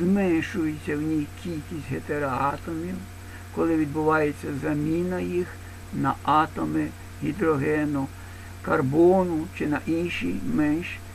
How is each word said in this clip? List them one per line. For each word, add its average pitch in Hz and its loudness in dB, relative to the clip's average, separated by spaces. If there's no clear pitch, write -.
зменшується 165 2
в 147 -2
ній 156 0
кількість 156 -6
гетероатомів, 147 -2
коли 165 4
відбувається 151 2
заміна 160 0
їх 180 0
на 139 0
атоми 151 2
гідрогену, 147 2
карбону 160 4
чи 160 -2
на 147 0
інші 165 0
менш 156 2